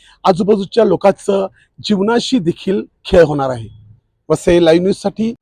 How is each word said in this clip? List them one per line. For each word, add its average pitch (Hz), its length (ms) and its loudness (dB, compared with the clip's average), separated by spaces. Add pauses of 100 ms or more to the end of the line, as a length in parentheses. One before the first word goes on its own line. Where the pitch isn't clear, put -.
(240)
आजूबाजूच्या 196 600 0
लोकांचं 196 640 0 (360)
जीवनाशी 220 560 -2
देखील 190 440 -4 (220)
खेळ 175 180 4
होणार 143 260 0
आहे. 113 200 -10 (600)
वसई 170 360 2
लाईव्ह 165 160 4
न्यूजसाठी 208 600 -4